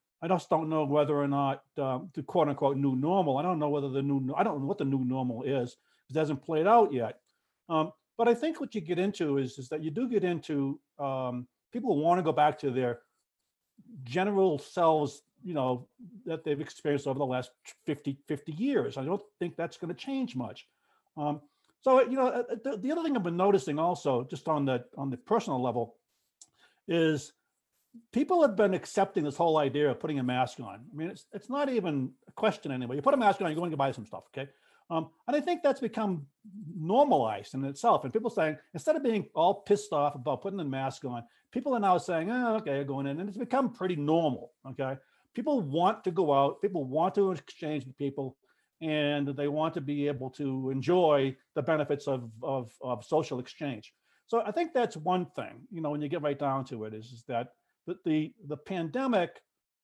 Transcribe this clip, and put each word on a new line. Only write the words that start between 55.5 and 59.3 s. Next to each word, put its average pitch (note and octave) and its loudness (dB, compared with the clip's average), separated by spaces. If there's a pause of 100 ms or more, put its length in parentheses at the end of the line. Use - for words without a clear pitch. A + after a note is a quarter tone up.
you E3 -8
know, D3 -4
when D3 -4
you D3 -4
get D#3+ -4
right C#3+ -2
down C3+ -2
to A2+ -10
it, G#2+ -10
is, A2+ -14
is A#2 -20
that B2 -4 (340)
the, F3 -8
the, D#3 0 (140)
the C#3+ -6
pandemic, F#3+ -2 (420)